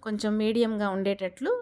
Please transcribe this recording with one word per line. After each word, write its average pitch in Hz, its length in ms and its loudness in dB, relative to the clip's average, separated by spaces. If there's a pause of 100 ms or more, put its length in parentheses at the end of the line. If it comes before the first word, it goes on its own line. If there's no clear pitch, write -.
కొంచెం 214 260 -2 (100)
మీడియంగా 220 540 2
ఉండేటట్లు 196 560 -2 (100)